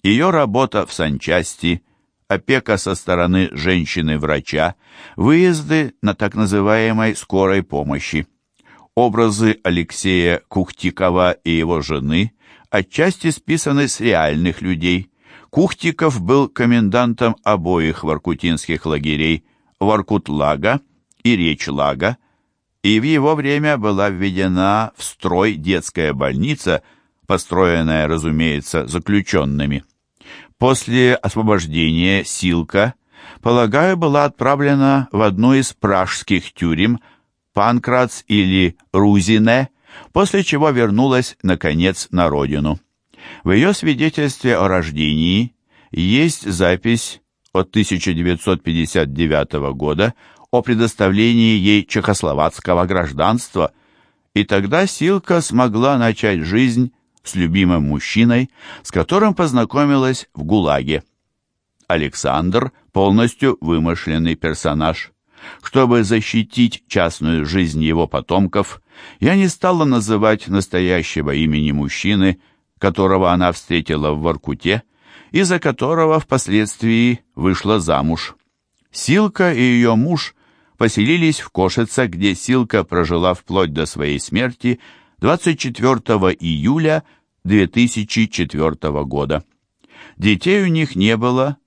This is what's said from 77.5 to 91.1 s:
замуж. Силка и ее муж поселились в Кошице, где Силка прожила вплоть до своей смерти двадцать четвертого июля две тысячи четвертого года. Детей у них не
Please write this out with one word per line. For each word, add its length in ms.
замуж. 560
Силка 640
и 80
ее 320
муж 400
поселились 640
в 120
Кошице, 560
где 280
Силка 480
прожила 520
вплоть 380
до 140
своей 320
смерти 640
двадцать 420
четвертого 720
июля 720
две 240
тысячи 580
четвертого 800
года. 400
Детей 480
у 20
них 300
не 200